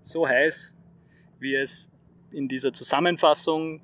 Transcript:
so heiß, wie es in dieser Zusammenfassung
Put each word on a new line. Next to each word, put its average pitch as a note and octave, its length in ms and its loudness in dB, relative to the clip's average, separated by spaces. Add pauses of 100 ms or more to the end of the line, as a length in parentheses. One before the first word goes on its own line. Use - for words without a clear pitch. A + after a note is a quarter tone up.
so E3 260 -2
heiß, C#3 480 2 (640)
wie C3+ 160 -4
es - 360 -4 (400)
in C#3 180 -6
dieser C3 240 -2
Zusammenfassung D#3+ 1120 0